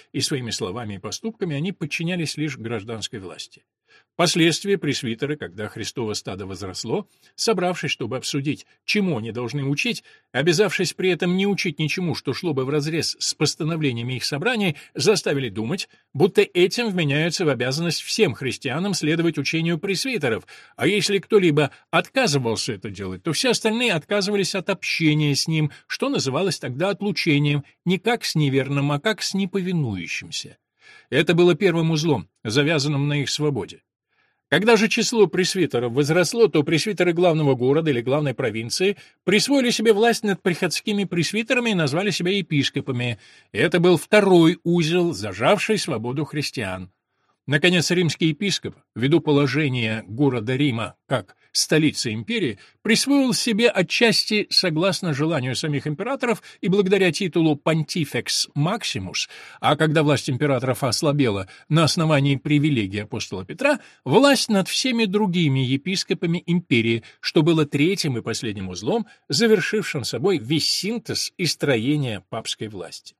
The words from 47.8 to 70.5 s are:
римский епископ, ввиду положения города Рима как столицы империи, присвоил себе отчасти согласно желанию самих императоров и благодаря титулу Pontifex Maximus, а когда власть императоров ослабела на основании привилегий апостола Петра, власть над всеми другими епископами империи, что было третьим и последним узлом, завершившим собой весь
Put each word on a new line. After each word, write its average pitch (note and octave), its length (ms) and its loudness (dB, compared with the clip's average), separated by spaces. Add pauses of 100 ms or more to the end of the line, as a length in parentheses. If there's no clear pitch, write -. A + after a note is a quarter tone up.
римский E3+ 360 0
епископ, D#3 460 -4 (220)
ввиду C#3+ 240 4
положения C3 880 0
города B2 480 0
Рима A#2 400 -2 (100)
как B2 300 -4 (160)
столицы D#3 600 0
империи, A#2 460 -4 (240)
присвоил C4 500 2
себе A3+ 360 2
отчасти G#3 840 0
согласно F3 640 0
желанию C3+ 400 -2
самих D3 320 -2
императоров A3 560 -2 (180)
и - 80 -2
благодаря F#3+ 440 4
титулу D#3+ 520 2
Pontifex D#3+ 840 -2 (100)
Maximus, A2+ 720 -4 (320)
а C#3+ 160 2
когда D#3 260 2
власть D3 260 2
императоров C3 540 -2
ослабела B2+ 640 0 (220)
на D#3 160 4
основании C#3+ 500 2
привилегий C3 720 0
апостола G2 400 -8
Петра, C#4 340 -2 (260)
власть B3+ 440 4
над G3 200 0
всеми A#3 360 -2
другими F3+ 560 0
епископами E3 840 -2
империи, A#2 580 0 (160)
что - 220 0
было D#3+ 220 2
третьим D3 540 0
и - 40 -8
последним G#2 480 -6
узлом, A#2+ 360 -4 (220)
завершившим G3 720 2
собой D#3 360 -2
весь C3 300 0